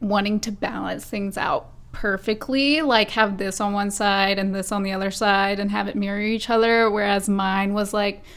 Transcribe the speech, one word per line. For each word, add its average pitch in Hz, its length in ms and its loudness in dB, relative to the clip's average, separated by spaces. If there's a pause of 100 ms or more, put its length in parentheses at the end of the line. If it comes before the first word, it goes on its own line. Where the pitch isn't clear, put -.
wanting 208 380 0
to 214 120 -6
balance 202 540 -6
things 196 320 -6
out - 320 -2 (220)
perfectly, 262 880 0
like, 226 300 2
have 208 260 0
this 190 240 -4
on 202 120 0
one 202 180 0
side 196 480 2
and 196 160 0
this 190 160 -4
on 202 100 -2
the 196 100 -2
other 190 200 -2
side 196 480 2
and 202 100 0
have 202 180 -2
it - 80 -6
mirror 202 240 -2
each 214 300 -2
other, 226 400 4
whereas 202 400 0
mine 196 460 0
was, 208 180 -2
like, 208 300 -2 (120)